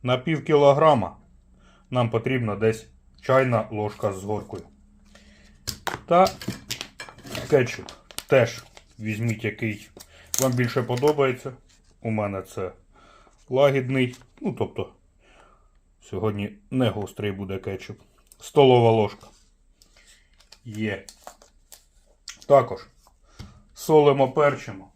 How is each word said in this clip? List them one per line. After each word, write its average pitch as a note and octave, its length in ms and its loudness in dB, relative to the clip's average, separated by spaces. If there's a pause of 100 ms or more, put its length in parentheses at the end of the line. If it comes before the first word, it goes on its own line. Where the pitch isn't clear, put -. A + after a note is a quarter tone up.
На B2+ 140 0
пів D3 280 -4
кілограма C#3+ 720 4 (720)
нам A#2+ 200 0
потрібна A#2 460 -2
десь A2 320 -2 (340)
чайна B2+ 500 0
ложка G#2 420 -6
з F#2+ 100 -12
горкою. G2+ 400 -8 (1400)
Та F3+ 220 4 (1200)
кетчуп C3 420 0 (360)
теж B2 360 2 (360)
візьміть, G#2+ 440 -4
який G#2 460 -8 (520)
вам C3 100 2
більше B2 320 -2
подобається. C3 720 0 (480)
У A2+ 100 -6
мене G2+ 300 -4
це F#2 300 -10 (760)
лагідний, C3 680 0 (260)
ну, F#3+ 120 -6
тобто, - 400 -8 (1080)
сьогодні G2+ 560 -6 (140)
не B2+ 180 0
гострий G#2 420 -6
буде F#2+ 260 -8
кетчуп. - 420 -12 (400)
Столова B2 520 6
ложка. G#2+ 360 0 (1400)
Є. G#2+ 400 -6 (1400)
Також C3 400 2 (880)
солимо, C#3 580 4
перчимо. B2 640 -2